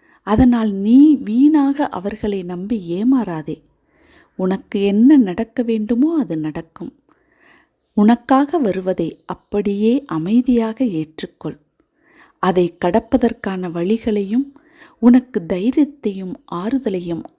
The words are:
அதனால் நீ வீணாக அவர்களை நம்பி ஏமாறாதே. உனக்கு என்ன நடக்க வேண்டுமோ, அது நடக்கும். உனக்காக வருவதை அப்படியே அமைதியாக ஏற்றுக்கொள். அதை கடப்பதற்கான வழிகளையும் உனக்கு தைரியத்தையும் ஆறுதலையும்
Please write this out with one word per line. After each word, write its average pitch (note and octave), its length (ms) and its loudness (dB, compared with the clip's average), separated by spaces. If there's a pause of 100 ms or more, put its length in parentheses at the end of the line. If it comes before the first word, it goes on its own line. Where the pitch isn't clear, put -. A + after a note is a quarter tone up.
(240)
அதனால் A3+ 480 2
நீ A#3+ 440 6
வீணாக C#4 720 2
அவர்களை G3+ 560 -6
நம்பி F3+ 600 -6
ஏமாறாதே. F#3+ 580 -2 (760)
உனக்கு F#3+ 460 -4
என்ன G#3+ 360 6
நடக்க A3+ 460 0
வேண்டுமோ, A#3 560 -2
அது E3 180 -4
நடக்கும். D#3 580 -10 (1000)
உனக்காக B3+ 640 2
வருவதை F#3 680 -4
அப்படியே G#3 800 -2
அமைதியாக A3+ 800 0
ஏற்றுக்கொள். D#3+ 760 -8 (800)
அதை F3+ 460 -2
கடப்பதற்கான G3+ 880 -2
வழிகளையும் G#3 800 -2 (480)
உனக்கு A#3+ 540 2
தைரியத்தையும் G3 800 -4 (180)
ஆறுதலையும் F#3 720 -6 (160)